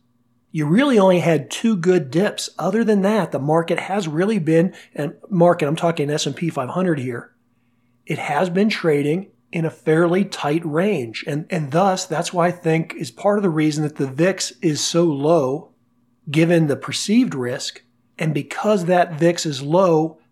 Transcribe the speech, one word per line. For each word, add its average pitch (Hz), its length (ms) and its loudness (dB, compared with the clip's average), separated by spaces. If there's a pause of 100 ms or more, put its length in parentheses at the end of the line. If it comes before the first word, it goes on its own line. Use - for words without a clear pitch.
(500)
you 151 140 -4
really 233 340 4
only 185 220 6
had 151 300 0
two 226 260 0
good 170 340 0
dips. 175 380 -2 (100)
Other 190 240 0
than 208 200 2
that, 196 280 0
the 139 80 -4
market 160 400 0
has 185 300 -4
really 185 300 0
been, 165 360 2 (200)
and 156 200 -6 (140)
market, 175 400 4
I'm 156 80 0
talking 165 320 -2
S 151 180 -2
and 139 80 -4
P 170 140 -4
five 131 220 -6
hundred 170 280 0
here, 123 340 -10 (760)
it 156 120 -4
has 165 300 -2
been 196 220 2
trading 156 600 0 (220)
in 165 120 -2
a 160 60 -4
fairly 170 540 0
tight 165 400 -4
range. 156 640 -4
And, 151 240 -6
and 156 200 -4
thus, 185 360 0
that's 165 260 -6
why 175 160 2
I - 20 2
think 165 440 -2
is - 160 -10
part 208 280 0
of 208 40 0
the 190 80 2
reason 151 340 0
that 151 120 -6
the 143 100 -2
vix 165 540 -2
is 147 240 -2
so 170 200 2
low, 147 640 0 (580)
given 160 380 4
the 135 100 0
perceived 202 580 0
risk. 127 480 -8 (360)
And 160 160 -2
because 175 520 -2
that 175 280 2
vix 170 320 0
is 139 160 -6
low, 160 560 2 (140)